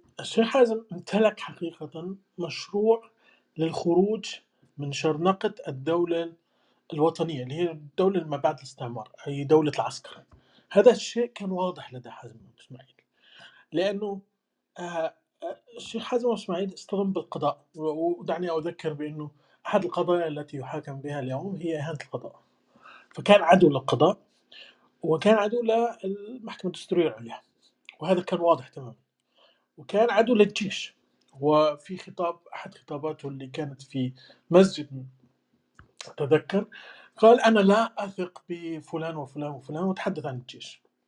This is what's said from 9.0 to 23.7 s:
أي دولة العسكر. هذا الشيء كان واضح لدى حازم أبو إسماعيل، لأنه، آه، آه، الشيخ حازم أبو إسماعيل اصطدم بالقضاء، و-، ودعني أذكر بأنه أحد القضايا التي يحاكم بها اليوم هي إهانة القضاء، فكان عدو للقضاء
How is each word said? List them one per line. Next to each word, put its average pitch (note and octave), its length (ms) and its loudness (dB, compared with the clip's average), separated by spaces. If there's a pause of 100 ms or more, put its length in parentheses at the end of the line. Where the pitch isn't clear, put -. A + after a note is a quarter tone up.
أي C#3+ 160 -6
دولة D3+ 320 6
العسكر. - 480 -8 (480)
هذا G3+ 200 10
الشيء A#3 340 -2
كان G3+ 260 -10
واضح F3+ 420 -6
لدى B2+ 160 -16
حازم A2 260 -20
أبو G#2+ 260 -20
إسماعيل، - 320 -20 (800)
لأنه، G3 500 -2 (580)
آه، - 20 -10 (640)
آه، F4 180 -10 (160)
الشيخ - 260 -10
حازم B3 220 -4
أبو A#3+ 80 2
إسماعيل F#3+ 400 -4
اصطدم G3 380 -4
بالقضاء، D#3 540 -4 (100)
و-، D#3+ 440 -2
ودعني F3 300 -4
أذكر D#3+ 440 -4
بأنه D3+ 380 -10 (360)
أحد F#3+ 180 0
القضايا F3 420 0
التي D3 300 -8
يحاكم C3+ 440 -10
بها D3 180 -8
اليوم C#3 360 -6
هي D#3+ 240 -4
إهانة D3+ 240 -6
القضاء، - 380 -12 (720)
فكان G3+ 260 6
عدو F3+ 280 6
للقضاء C#3+ 480 2 (840)